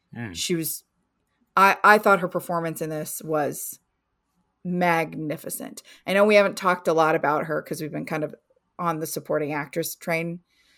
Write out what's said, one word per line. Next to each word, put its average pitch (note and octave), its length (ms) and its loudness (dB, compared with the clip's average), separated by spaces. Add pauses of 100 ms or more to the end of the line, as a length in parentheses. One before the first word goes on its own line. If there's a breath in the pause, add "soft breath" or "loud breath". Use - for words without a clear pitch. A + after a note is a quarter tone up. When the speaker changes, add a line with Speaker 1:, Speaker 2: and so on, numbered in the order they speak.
(180)
Speaker 1:
Mm. G#2+ 200 -8
Speaker 2:
She F3 180 -2
was, D#3+ 300 -6 (720)
I, F#3+ 260 6
I G#3 160 8
thought G3 220 6
her F3 80 -2
performance E3 520 -4
in D#3+ 100 -4
this D#3 340 -8
was D3+ 560 -4 (840)
magnificent. E3 1200 -4 (240 soft breath)
I F3+ 60 -2
know G3+ 120 6
we G#3+ 120 6
haven't G3+ 200 4
talked F#3 300 0
a F3 60 4
lot D#3+ 240 4
about D#3 300 0
her D3+ 140 -2
'cause D3+ 200 -8
we've D3+ 100 -8
been D3+ 160 -8
kind D#3 160 -4
of D3 120 -8 (440)
on E3 220 -4
the D#3+ 60 -6
supporting D3+ 460 -4
actress D#3 440 -6
train, E3+ 440 -4 (380 soft breath)